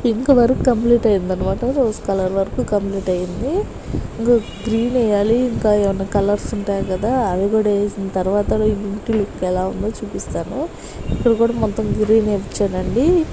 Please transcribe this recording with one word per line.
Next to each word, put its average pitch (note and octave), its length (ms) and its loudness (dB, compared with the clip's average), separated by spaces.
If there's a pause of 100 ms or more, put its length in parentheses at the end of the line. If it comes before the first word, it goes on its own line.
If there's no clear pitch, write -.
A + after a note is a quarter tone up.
పింక్ A#3+ 360 2
వరకు A#3+ 300 2
కంప్లీట్ A#3 400 4
అయిందనమాట, F#3 540 0 (160)
రోజ్ A3+ 200 2 (100)
కలర్ F#3+ 300 0
వరకు G3 220 -2 (140)
కంప్లీట్ G3 400 -2
అయింది. F3+ 380 -4 (640)
ఇంకా A#3 140 4 (320)
గ్రీన్ A3+ 320 0
వేయాలి, G#3+ 400 2 (160)
ఇంకా A3+ 160 0 (140)
ఏమైనా G3 220 0 (120)
కలర్స్ G3+ 400 2
ఉంటాయి G3 340 -2
కదా, G3+ 200 -2 (200)
అవి F#3 140 0 (100)
కూడా G#3+ 220 2
వేసిన G3+ 300 -2 (120)
తర్వాత G3 320 0 (220)
ఇంటి G3+ 460 -6
లుక్ G3+ 300 -4
ఎలా F3+ 220 0
ఉందో G3 180 -4 (100)
చూపిస్తాను. G3+ 600 -6 (560)
ఇక్కడ - 160 2 (100)
కూడా A#3 120 2 (120)
మొత్తం G#3+ 200 -2 (160)
గ్రీన్ G#3+ 300 4
వేయించానండి G3 760 0 (260)